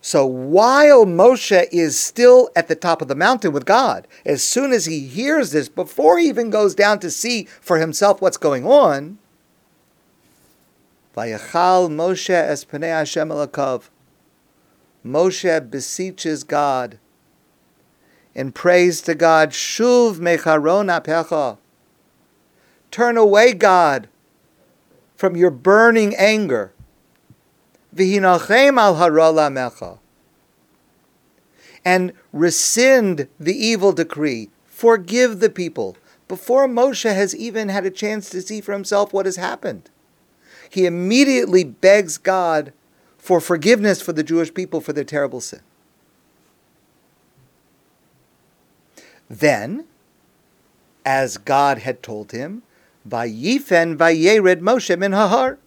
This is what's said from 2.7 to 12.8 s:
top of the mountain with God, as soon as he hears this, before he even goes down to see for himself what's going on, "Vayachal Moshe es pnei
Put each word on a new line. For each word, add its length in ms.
top 260
of 60
the 80
mountain 380
with 120
God, 420
as 180
soon 300
as 120
he 140
hears 520
this, 180
before 500
he 80
even 220
goes 260
down 240
to 100
see 380
for 180
himself 420
what's 140
going 300
on, 520
"Vayachal 760
Moshe 400
es 360
pnei 240